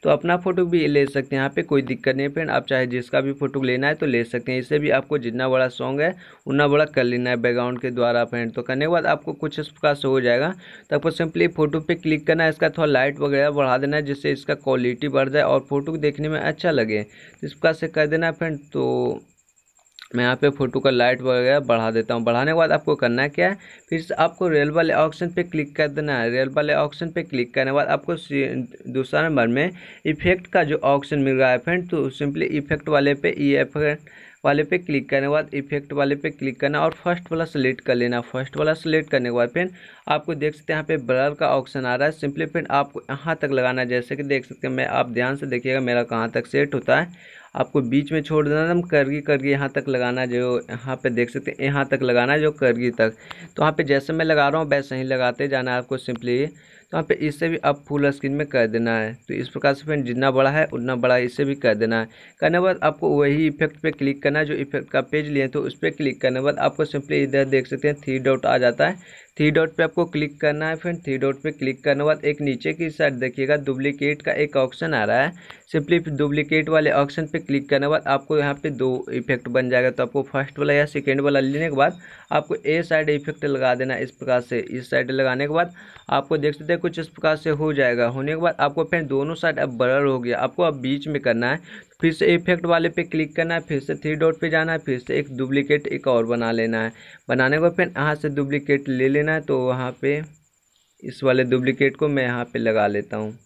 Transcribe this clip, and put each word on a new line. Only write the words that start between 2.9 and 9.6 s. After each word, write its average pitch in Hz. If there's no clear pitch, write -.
भी 139
फ़ोटो 139
लेना 127
है 151
तो 156
ले 120
सकते 123
हैं। 127
इसे 139
भी 147
आपको 139
जितना 123
बड़ा 131
सॉन्ग 131
है 175
उतना 143
बड़ा 147
कर 139
लेना 123
है 123
बैकग्राउंड 123
के 127
द्वारा 120
फ्रेंड। 117
तो 123
करने 131
के 160
बाद 170
आपको 151
कुछ 156